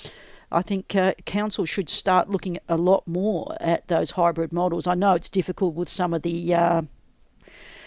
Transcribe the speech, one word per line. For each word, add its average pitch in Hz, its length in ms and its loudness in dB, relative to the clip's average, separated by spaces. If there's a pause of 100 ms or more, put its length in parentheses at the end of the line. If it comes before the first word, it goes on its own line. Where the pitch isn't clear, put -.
(500)
I 185 120 2
think, 196 340 -4
uh, 190 200 4 (100)
council 208 400 -2
should 170 240 -4
start - 400 2
looking 185 280 -4 (120)
a 165 80 2
lot 180 280 4
more 185 540 -2
at - 300 -2
those 160 220 0
hybrid 165 420 0
models. 175 340 -2
I 180 80 2
know 190 160 4
it's 180 160 0
difficult 180 480 -2
with 170 140 -4
some 180 240 0
of 160 80 -2
the, 170 320 -2
uh, 170 280 4 (1040)